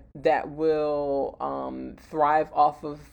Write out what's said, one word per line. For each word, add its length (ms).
that 340
will, 920
um, 580
thrive 560
off 300
of 160